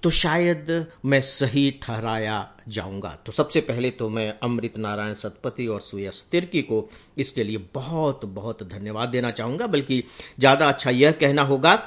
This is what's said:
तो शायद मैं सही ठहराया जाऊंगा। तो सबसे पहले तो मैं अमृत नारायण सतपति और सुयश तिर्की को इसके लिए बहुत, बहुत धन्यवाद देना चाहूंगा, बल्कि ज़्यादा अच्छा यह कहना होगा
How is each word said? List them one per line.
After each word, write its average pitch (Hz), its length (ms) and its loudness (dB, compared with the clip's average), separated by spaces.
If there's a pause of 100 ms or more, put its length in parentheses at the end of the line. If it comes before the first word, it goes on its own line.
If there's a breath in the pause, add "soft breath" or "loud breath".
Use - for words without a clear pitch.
तो 170 80 4
शायद 165 760 0 (180 loud breath)
मैं 135 160 4
सही 139 500 2 (120)
ठहराया 110 680 -4 (160)
जाऊंगा। 98 580 -8
तो 110 60 -10
सबसे 156 280 0
पहले 123 300 -2
तो 113 180 -6
मैं 107 340 -4
अमृत 117 360 -4
नारायण 104 360 -4
सतपति 120 520 -8
और 104 140 -4
सुयश 98 520 -10
तिर्की 175 300 0
को 110 260 -2 (300 loud breath)
इसके 131 260 -2
लिए 107 140 -6 (160)
बहुत, 139 500 -2
बहुत 104 380 -10
धन्यवाद 104 460 -6
देना 123 220 -2
चाहूंगा, 127 360 -4
बल्कि 135 380 0 (340 loud breath)
ज़्यादा 139 300 8
अच्छा 135 220 0
यह 135 220 8
कहना 147 300 2
होगा 139 320 6 (120)